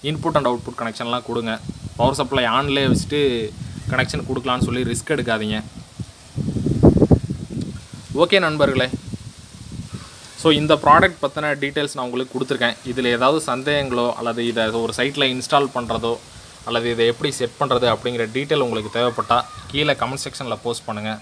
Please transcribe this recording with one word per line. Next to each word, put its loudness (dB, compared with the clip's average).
input -2
and 2
output -4
கனெக்ஷன்லாம் -4
கொடுங்க. -2
பவர் 4
சப்ளை 2
ஆன்லேயே 2
வச்சுட்டு 0
connection -2
கொடுக்கலான்னு 0
சொல்லி -2
risk -2
எடுக்காதீங்க. -2
ஓகே 4
நண்பர்களே, 2
so 6
இந்த 6
product 6
பத்தின -2
details -4
நான் -4
உங்களுக்கு -4
கொடுத்துருக்கேன். 0
இதில் 2
ஏதாவது 4
சந்தேகங்களோ 0
அல்லது -4
இதை 2
ஒரு -2
சைட்டில் 2
install 0
பண்ணுறதோ -2
அல்லது 0
இதை 4
எப்படி -2
செட் -4
பண்ணுறது 2
அப்படிங்கிற -2
detail 0
உங்களுக்கு -4
தேவைப்பட்டா 2
கீழே 2
comment -4
செக்ஷனில் -6
post -4
பண்ணுங்க. -6